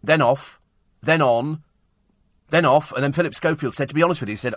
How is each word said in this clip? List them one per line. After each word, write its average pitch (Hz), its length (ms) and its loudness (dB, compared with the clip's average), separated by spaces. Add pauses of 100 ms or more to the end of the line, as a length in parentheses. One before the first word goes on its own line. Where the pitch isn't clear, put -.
then 160 180 2
off, - 380 0 (420)
then 160 220 2
on, 135 400 0 (840)
then 165 160 2
off, 143 260 4
and 131 120 -4
then 139 100 -2
Philip 165 200 -2
Schofield 156 400 -2
said, 139 160 -4
to 139 60 -14
be 160 80 4
honest 170 180 0
with 104 80 -6
you, 104 40 -6
he 107 40 -8
said, 120 200 -6